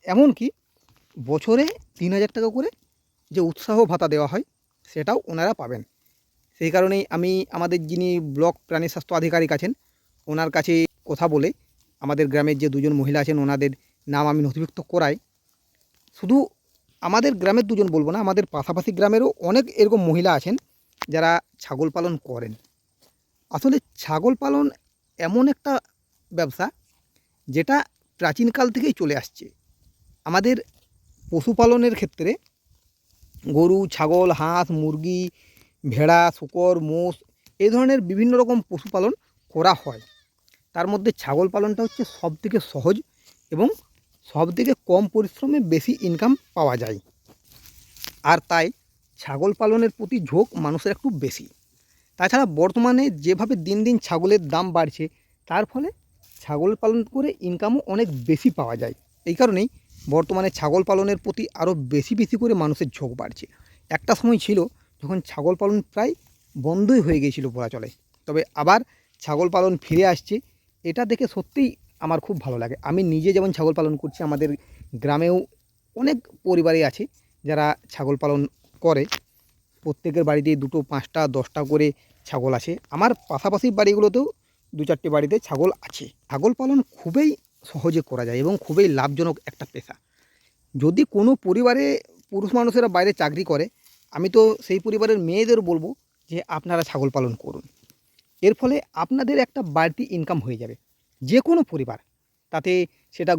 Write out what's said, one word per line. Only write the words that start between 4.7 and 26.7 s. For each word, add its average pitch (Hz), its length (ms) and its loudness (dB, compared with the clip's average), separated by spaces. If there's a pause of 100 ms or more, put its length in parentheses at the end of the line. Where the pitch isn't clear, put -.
সেটাও 180 280 -2 (140)
ওনারা 170 240 0
পাবেন। 120 280 -10 (800)
সেই 165 140 -2
কারণেই 190 280 2 (120)
আমি 175 160 -2 (200)
আমাদের 175 280 -2 (100)
যিনি 180 200 -2 (260)
ব্লক 165 200 2 (100)
প্রাণী 165 240 -4
স্বাস্থ্য - 260 -10
আধিকারিক 165 360 0
আছেন, 175 200 -2 (560)
ওনার 156 240 -4
কাছে 165 220 0 (320)
কথা 165 220 -4
বলে 151 220 2 (520)
আমাদের 147 260 0
গ্রামের 147 340 0
যে 151 80 0
দুজন 139 300 0
মহিলা 143 220 0
আছেন, 151 180 0
ওনাদের 139 320 0 (360)
নাম 143 200 0
আমি 151 160 0
নথিভুক্ত 156 360 -6 (100)
করাই। 160 260 0 (1000)
শুধু 220 200 2 (640)
আমাদের 226 300 2 (100)
গ্রামের 202 260 2
দুজন 202 280 2
বলবো 151 160 2
না, 202 80 -4
আমাদের 190 340 0
পাশাপাশি 165 380 -4
গ্রামেরও 208 360 4 (220)
অনেক 233 160 4 (120)
এরকম 214 220 6 (100)
মহিলা 175 240 4
আছেন 175 220 0 (460)
যারা 160 300 0 (280)
ছাগল 135 300 -4
পালন 170 240 -4 (120)
করেন। 120 280 -10 (1000)
আসলে 262 260 2 (200)
ছাগল 160 380 0
পালন 285 300 0 (540)
এমন 190 240 0 (100)
একটা - 200 -4 (580)
ব্যবসা 165 340 -4 (840)